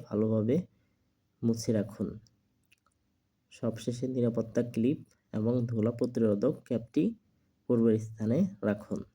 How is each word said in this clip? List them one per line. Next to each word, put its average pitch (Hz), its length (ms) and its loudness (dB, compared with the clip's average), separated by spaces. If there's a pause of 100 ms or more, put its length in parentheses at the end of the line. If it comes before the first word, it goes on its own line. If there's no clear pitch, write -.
ভালোভাবে 110 480 2 (880)
মুছে 117 320 0
রাখুন। 104 340 -2 (1400)
সবশেষে 120 560 -6
নিরাপত্তা 120 540 0 (120)
ক্লিপ 120 260 2 (340)
এবং 110 200 0 (160)
ধুলা 110 220 0
প্রতিরোধক 117 600 2 (120)
ক্যাপটি 123 380 -2 (640)
পূর্বের 117 340 4
স্থানে 110 380 -2 (260)
রাখুন। 104 360 -2 (160)